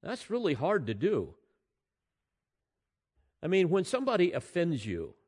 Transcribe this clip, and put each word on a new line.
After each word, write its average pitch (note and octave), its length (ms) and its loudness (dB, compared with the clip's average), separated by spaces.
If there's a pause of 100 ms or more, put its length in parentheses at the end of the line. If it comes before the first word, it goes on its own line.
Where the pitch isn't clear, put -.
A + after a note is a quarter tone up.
That's A3+ 260 -8
really G#3+ 240 0
hard C#3+ 360 0
to A2+ 60 -2
do. A#2+ 400 -2 (2000)
I D#3+ 40 -6
mean, F3+ 240 4
when F#3+ 140 2
somebody A#3 480 2
offends D#3 520 -2
you E2+ 300 -6 (140)